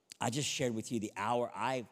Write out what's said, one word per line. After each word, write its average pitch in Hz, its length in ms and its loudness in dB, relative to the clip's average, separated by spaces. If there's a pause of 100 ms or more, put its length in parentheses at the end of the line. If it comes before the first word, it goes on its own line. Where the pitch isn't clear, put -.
(200)
I 117 120 2
just 135 180 0
shared 123 240 0
with 110 180 -4
you 120 80 2
the 101 160 -4
hour 117 380 2
I 120 380 0